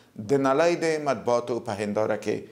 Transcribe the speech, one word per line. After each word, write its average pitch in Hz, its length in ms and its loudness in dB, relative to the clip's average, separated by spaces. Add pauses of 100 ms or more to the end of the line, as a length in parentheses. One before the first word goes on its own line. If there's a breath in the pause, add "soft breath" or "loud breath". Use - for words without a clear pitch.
(280 loud breath)
دنالید 143 580 2
مطبوعات 123 680 0
و 117 80 -2
پهنداره 104 580 -2
که 107 340 -4